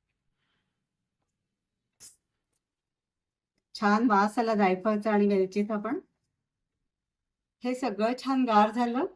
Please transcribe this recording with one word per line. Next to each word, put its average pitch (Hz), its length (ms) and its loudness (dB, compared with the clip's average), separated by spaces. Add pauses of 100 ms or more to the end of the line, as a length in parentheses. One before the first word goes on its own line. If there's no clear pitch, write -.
(3750)
छान 214 340 2
वास 208 300 2
आला 226 180 0
जायफळचा 208 560 0
आणि 202 160 4
वेलचीचा 202 500 -2
पण. 226 200 -6 (1700)
हे 254 100 -4
सगळं 226 440 -2
छान 262 260 -2
गार 214 280 4
झालं 240 440 -2